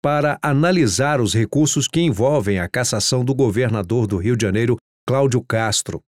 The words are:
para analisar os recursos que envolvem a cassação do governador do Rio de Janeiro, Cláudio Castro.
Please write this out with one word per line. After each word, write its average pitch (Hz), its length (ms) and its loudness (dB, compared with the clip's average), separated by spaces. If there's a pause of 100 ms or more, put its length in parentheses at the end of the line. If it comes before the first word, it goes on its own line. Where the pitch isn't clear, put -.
para 147 380 0
analisar 143 800 2
os 101 140 0
recursos 135 520 0
que 165 140 -2
envolvem 120 580 0
a 87 80 -2
cassação 123 560 -2
do 131 120 0
governador 113 720 0
do 98 100 -2
Rio 107 180 0
de 110 120 0
Janeiro, 117 320 0 (280)
Cláudio 131 360 2
Castro. 110 580 -4 (140)